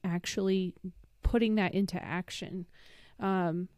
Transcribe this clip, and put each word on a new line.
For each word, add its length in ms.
actually 680
putting 320
that 180
into 300
action. 600
Um, 480